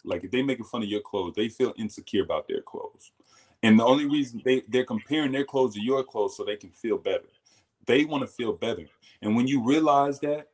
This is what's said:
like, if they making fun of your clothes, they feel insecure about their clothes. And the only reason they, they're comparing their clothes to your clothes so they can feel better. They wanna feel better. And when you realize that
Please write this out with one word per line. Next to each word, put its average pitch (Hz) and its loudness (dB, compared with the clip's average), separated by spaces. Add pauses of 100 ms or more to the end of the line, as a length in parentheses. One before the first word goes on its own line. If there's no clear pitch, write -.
like, 92 -6
if 92 -10
they 127 0
making 127 -4
fun 117 -8
of 104 -6
your 104 -4
clothes, 90 -6
they 110 -2
feel 117 -2
insecure 104 -4
about 80 -4
their - -6
clothes. - -16 (500)
And 110 8
the 117 4
only 139 4
reason 139 -2
they, 127 2
they're 127 0
comparing 135 -2
their 139 -2
clothes 131 0
to 104 -6
your 131 0
clothes 104 -4
so 101 -8
they 104 -6
can 92 -20
feel 107 -4
better. 95 -4 (580)
They 143 4
wanna 139 -4
feel 110 -6
better. - -6 (340)
And 107 0
when 123 4
you 135 0
realize 143 2
that 147 -4